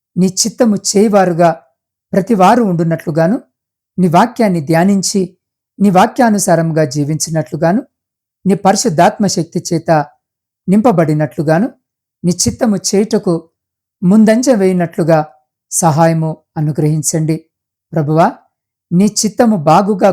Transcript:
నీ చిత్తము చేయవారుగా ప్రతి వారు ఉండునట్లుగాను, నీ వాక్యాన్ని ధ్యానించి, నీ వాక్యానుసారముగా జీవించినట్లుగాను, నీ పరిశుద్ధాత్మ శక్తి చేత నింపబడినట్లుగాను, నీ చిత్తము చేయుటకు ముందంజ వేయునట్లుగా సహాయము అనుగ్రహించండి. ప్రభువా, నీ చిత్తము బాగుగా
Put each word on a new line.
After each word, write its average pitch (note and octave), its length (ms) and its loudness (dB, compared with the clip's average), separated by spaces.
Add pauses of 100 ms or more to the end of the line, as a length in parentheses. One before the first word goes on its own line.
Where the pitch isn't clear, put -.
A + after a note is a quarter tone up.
(160)
నీ F#3 120 0 (120)
చిత్తము G#3+ 360 0
చేయవారుగా F#3 720 2 (640)
ప్రతి G3+ 220 0
వారు G3+ 280 2
ఉండునట్లుగాను, E3+ 720 -2 (640)
నీ F#3 100 2
వాక్యాన్ని F#3+ 520 0
ధ్యానించి, F#3 640 0 (560)
నీ G3+ 120 2
వాక్యానుసారముగా F3+ 920 2
జీవించినట్లుగాను, D#3 960 -4 (640)
నీ F#3 100 2
పరిశుద్ధాత్మ G3 720 0
శక్తి E3+ 420 -4
చేత E3 220 -4 (800)
నింపబడినట్లుగాను, E3 1000 0 (560)
నీ F3 80 0
చిత్తము G#3+ 440 -2
చేయుటకు G3+ 580 -2 (680)
ముందంజ A3 480 4
వేయునట్లుగా F3+ 680 0 (520)
సహాయము D#3+ 600 0 (260)
అనుగ్రహించండి. D#3 800 -2 (560)
ప్రభువా, D#3 340 0 (640)
నీ F3+ 160 2
చిత్తము G#3+ 500 0
బాగుగా F#3+ 560 2